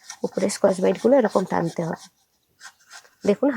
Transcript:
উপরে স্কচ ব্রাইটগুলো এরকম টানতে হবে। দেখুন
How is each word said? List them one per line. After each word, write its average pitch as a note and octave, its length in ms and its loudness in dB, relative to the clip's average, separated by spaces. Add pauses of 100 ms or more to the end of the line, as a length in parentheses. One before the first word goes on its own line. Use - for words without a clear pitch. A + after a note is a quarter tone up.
(240)
উপরে - 260 -4
স্কচ F#3+ 300 0
ব্রাইটগুলো F#3+ 380 2
এরকম G3+ 340 2
টানতে E3+ 320 -2
হবে। E3 220 -10 (1160)
দেখুন G#3 340 2